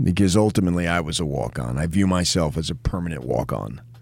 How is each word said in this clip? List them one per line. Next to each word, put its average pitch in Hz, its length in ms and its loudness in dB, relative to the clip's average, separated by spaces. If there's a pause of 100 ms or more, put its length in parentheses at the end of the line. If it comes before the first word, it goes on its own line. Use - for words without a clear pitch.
because 90 360 4
ultimately 90 500 2
I 87 120 0
was 78 200 -4
a 82 60 -2
walk-on. 64 500 -4
I 78 100 0
view 95 200 2
myself 87 500 2
as 80 140 -4
a 87 40 -6
permanent 82 500 -4
walk-on. 60 580 -4 (200)